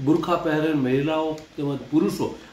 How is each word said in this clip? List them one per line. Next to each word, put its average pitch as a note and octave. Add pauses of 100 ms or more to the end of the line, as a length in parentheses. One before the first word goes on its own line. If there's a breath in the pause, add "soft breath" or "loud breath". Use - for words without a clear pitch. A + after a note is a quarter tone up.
બુરખા E3+
પહેરેલ D#3
મહિલાઓ D3
તેમજ C#3+ (120)
પુરુષો D#3 (160 loud breath)